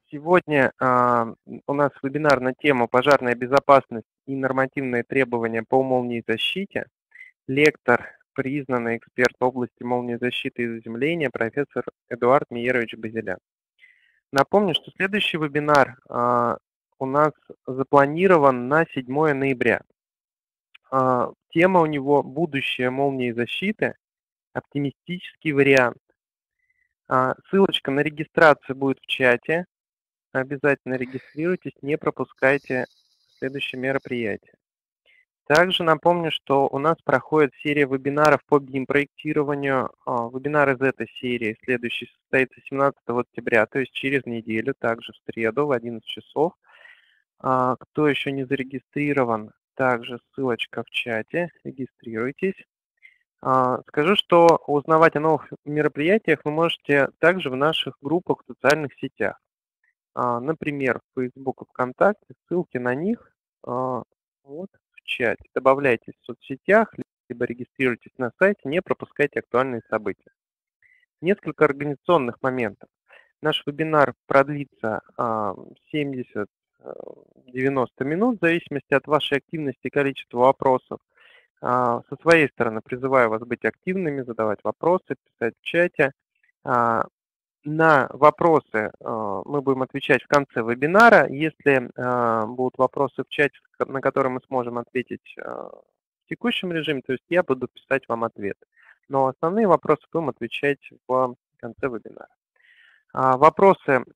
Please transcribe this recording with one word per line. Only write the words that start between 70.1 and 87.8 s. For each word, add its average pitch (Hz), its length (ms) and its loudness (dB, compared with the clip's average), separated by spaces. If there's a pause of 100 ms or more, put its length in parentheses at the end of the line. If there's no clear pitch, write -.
Несколько 160 460 0
организационных 143 800 -2
моментов. 127 460 -4 (520)
Наш 151 240 -2
вебинар 147 480 0 (140)
продлится, 139 720 0 (160)
а, 110 380 -4 (360)
семьдесят, 131 560 -6 (300)
э, - 160 -18 (540)
девяносто 131 580 -2
минут, 196 320 0
в 170 80 -2
зависимости 165 480 -2
от 139 140 0
вашей 143 320 0
активности 143 480 -8
и - 20 -8
количества 135 480 -4
вопросов. 127 640 2 (640)
А, 123 460 0
со 139 140 -12
своей 160 260 4
стороны 110 320 -4
призываю 127 480 0
вас 110 120 -4
быть 120 240 -6
активными, 151 580 -4
задавать 110 400 -4
вопросы, 151 600 -2
писать - 380 -6
в - 20 -20
чате. 165 480 0 (520)
А, 120 420 0 (580)
на 151 500 4